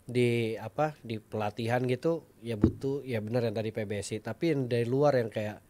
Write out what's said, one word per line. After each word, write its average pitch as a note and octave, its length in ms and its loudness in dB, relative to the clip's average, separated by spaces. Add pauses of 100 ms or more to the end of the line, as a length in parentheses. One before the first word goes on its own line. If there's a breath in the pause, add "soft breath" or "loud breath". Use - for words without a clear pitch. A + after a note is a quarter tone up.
di A#2 500 2
apa, D3 440 -2
di A2+ 180 -6
pelatihan A2+ 680 -2
gitu D#3 380 0 (180)
ya A2+ 160 -8
butuh, C3+ 460 2
ya B2+ 180 -4
benar A2 240 0
yang A2+ 120 0
tadi A2 160 -2
P A2 120 -6
B G#2 140 -4
S G2+ 160 -6
I, G#2+ 80 -4
tapi D#3+ 320 -2
yang C3+ 140 0
dari A#2+ 180 0
luar C3+ 320 4
yang A2+ 120 2
kayak, G#2+ 280 -4 (140)